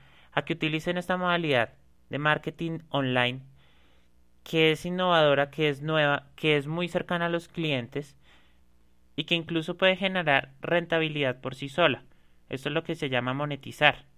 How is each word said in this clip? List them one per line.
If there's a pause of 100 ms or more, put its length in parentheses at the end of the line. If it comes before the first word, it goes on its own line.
(340)
a
que
utilicen
esta
modalidad (340)
de
marketing (100)
online, (1040)
que
es
innovadora,
que
es
nueva,
que
es
muy
cercana
a
los
clientes (1000)
y
que
incluso
puede
generar (100)
rentabilidad
por
sí
sola. (460)
Esto
es
lo
que
se
llama
monetizar. (120)